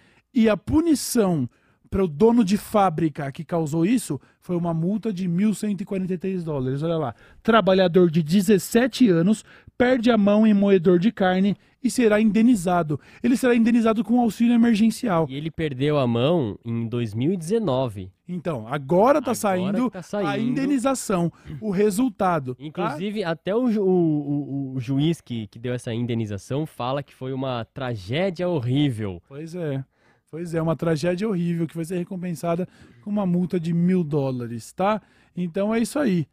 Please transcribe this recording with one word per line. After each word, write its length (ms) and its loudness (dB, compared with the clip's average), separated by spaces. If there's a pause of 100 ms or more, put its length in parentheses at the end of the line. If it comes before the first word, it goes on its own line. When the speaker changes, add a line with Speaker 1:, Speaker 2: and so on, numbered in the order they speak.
(320)
Speaker 1:
e 140 4
a 100 4
punição 920 0 (420)
para 140 0
o 40 0
dono 360 4
de 120 2
fábrica 760 -2
que 140 -12
causou 420 -2
isso 340 -2 (200)
foi 160 -6
uma 180 -2
multa 380 -2
de 160 -6
mil 260 0
cento 260 -4
e 40 -10
quarenta 300 -6
e 40 -4
três 240 -4
dólares. 400 -4
Olha 140 -2
lá. 180 -4 (280)
Trabalhador 680 4
de 120 2
dezessete 840 2
anos 360 2 (340)
perde 320 2
a 80 4
mão 280 4
em 60 6
moedor 460 4
de 140 2
carne 440 2 (240)
e 80 -2
será 320 4
indenizado. 800 2 (240)
Ele 140 2
será 180 2
indenizado 480 4
com 180 2
auxílio 340 2
emergencial. 720 2
Speaker 2:
E 80 -10
ele 160 -8
perdeu 440 -2
a 100 2
mão 580 0
em 240 -4
dois 260 -4
mil 180 0
e 40 -2
dezenove. 760 -4 (160)
Speaker 1:
Então, 400 -8
agora 540 2
tá 100 -4
Speaker 2:
Agora 40 -2
Speaker 1:
saindo 500 -2
Speaker 2:
que 80 -2
tá 100 -12
saindo. 260 -4
Speaker 1:
a 100 -2
indenização, 920 -2 (300)
o 100 -6
resultado, 840 0
tá? 80 -16
Speaker 2:
Inclusive, 580 -6
até 320 -4
o 160 0
ju-, 120 0
o, 40 0
o, 880 0
o 60 -4
juiz 400 0
que, 260 -8
que 140 -20
deu 140 -6
essa 200 -8
indenização 720 -4
fala 380 -6
que 100 -20
foi 180 -10
uma 340 -6
tragédia 840 -6
horrível. 800 -2
Speaker 1:
Pois 260 -16
é. 300 -6 (460)
Pois 220 -12
é, 80 -2
uma 140 0
tragédia 540 -2
horrível 360 -2
que 120 -8
vai 80 -6
ser 120 -6
recompensada 680 -6 (360)
com 80 -12
uma 140 -2
multa 360 0
de 120 -4
mil 300 2
dólares, 720 -4
tá? 280 -2 (360)
Então 360 -4
é 60 0
isso 180 -2
aí. 360 0